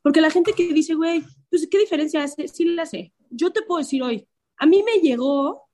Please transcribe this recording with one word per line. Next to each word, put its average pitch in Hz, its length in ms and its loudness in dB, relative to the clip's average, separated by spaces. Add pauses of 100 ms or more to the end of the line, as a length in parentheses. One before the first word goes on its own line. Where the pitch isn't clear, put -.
Porque 285 200 4
la 311 80 4
gente 359 240 0
que 349 180 0
dice, 311 220 0
"Güey, 330 280 -2 (280)
pues, 339 200 -2
¿qué 392 80 2
diferencia 311 460 0
hace?". 285 240 -8
Sí - 160 -6
la 339 200 0
hace. - 300 -12 (160)
Yo 311 220 -2
te 427 100 -4
puedo 349 180 -4
decir 269 240 -4
hoy, 233 220 -4 (300)
a 269 100 -4
mí 370 180 6
me 440 180 2
llegó 277 720 0